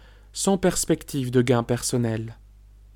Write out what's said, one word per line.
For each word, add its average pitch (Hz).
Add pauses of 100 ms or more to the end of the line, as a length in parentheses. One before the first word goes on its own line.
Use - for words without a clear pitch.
(340)
sans 196
perspective 156
de 127
gain 120
personnel. 117 (580)